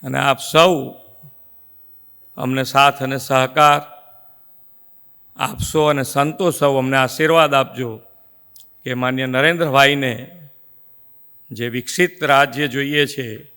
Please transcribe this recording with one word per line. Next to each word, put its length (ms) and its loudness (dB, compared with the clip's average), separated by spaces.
અને 160 -6
આપ 200 2
સૌ 560 2
અમને 260 -4
સાથ 400 2
અને 160 -6
સહકાર 640 2
આપશો 500 -2
અને 160 0
સંતો 480 -2
સૌ 260 0
અમને 200 0
આશીર્વાદ 580 2
આપજો 460 -2
કે 100 -6
માન્ય 320 -2
નરેન્દ્રભાઈને 880 2
જે 180 -8
વિકસિત 560 -4
રાજ્ય 440 2
જોઈએ 380 -2
છે 500 -12